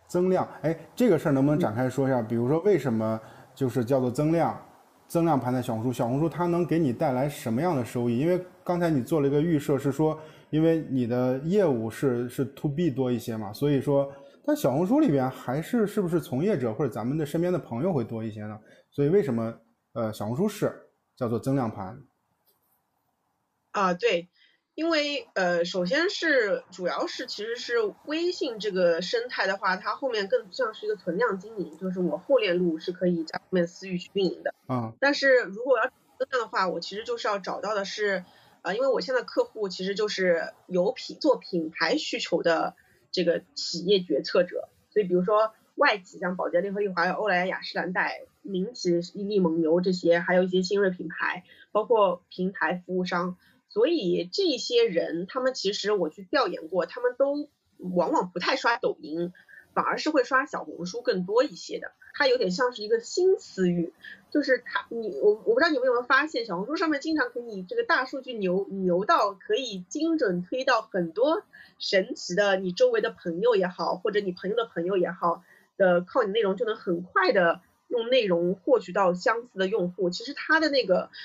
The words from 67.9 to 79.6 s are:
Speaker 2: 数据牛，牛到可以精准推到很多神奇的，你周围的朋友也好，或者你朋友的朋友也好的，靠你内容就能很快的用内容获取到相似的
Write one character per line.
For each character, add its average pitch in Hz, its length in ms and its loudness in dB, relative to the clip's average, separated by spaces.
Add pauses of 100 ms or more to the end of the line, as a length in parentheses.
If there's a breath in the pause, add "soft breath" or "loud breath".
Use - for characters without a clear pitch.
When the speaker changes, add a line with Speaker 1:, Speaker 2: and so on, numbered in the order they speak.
Speaker 2:
数 269 160 -8
据 254 120 -12
牛， 190 380 0
牛 185 320 0
到 214 300 2
可 196 220 -4
以 226 340 -6
精 320 280 0
准 185 240 0
推 254 220 -6
到 247 180 2
很 170 300 -4
多 302 320 0 (340 loud breath)
神 202 380 0
奇 - 180 -10
的， 196 220 2
你 185 160 -2
周 254 180 4
围 220 120 2
的 226 100 -2
朋 175 300 -6
友 233 160 4
也 185 100 2
好， 180 300 -2
或 208 140 -2
者 202 100 2
你 190 100 -4
朋 185 180 -6
友 220 60 -2
的 233 100 2
朋 170 200 -4
友 190 100 0
也 175 160 2
好 175 320 -2 (340 soft breath)
的， 180 240 6
靠 233 220 0
你 196 80 0
内 220 80 2
容 196 160 2
就 170 100 -2
能 220 120 -2
很 175 260 -2
快 370 300 2
的 175 260 4 (300 soft breath)
用 233 180 -2
内 247 180 4
容 175 300 2
获 247 240 4
取 180 140 -8
到 185 200 4
相 226 280 0
似 214 180 -14
的 190 80 2